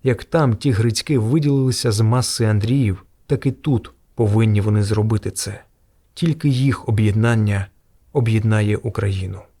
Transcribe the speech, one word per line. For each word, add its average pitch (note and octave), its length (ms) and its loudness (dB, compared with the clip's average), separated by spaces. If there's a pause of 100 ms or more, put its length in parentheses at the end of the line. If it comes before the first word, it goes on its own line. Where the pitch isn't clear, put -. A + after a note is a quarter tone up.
Як B2+ 200 0
там C#3+ 320 0
ті C3+ 160 -2
грицьки A2+ 460 0
виділилися C3 720 0
з G#2 100 0
маси A#2 440 0
Андріїв, A2 600 0 (220)
так - 180 -2
і C#3 60 2
тут C3 400 -4 (240)
повинні G#2+ 460 2
вони G#2 220 0
зробити G#2+ 480 -2
це. - 320 -12 (500)
Тільки D#3 360 -2
їх B2+ 400 0
об'єднання G#2+ 800 2 (460)
об'єднає A2 640 2
Україну. G2 640 -4 (200)